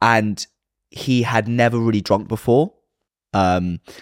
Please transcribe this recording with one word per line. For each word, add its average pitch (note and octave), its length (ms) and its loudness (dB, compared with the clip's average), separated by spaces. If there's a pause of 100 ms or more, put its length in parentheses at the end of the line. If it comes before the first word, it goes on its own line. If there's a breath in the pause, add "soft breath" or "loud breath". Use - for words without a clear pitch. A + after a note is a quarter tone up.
And G#2+ 440 0 (440)
he B2+ 320 -2
had A2+ 260 -2
never A#2+ 300 0
really A2+ 240 0
drunk G2+ 260 -2
before. B2 460 0 (600)
Um, F2+ 460 0 (220 loud breath)